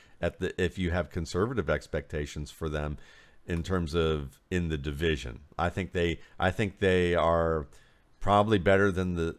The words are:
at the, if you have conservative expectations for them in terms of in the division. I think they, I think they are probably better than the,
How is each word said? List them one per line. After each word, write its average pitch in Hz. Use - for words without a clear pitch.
at 85
the, 92
if 87
you 87
have 87
conservative 90
expectations 76
for -
them 76
in 82
terms 82
of 78
in 87
the 78
division. 71
I 87
think 92
they, 85
I 92
think 98
they 90
are 82
probably 104
better 98
than 90
the, 82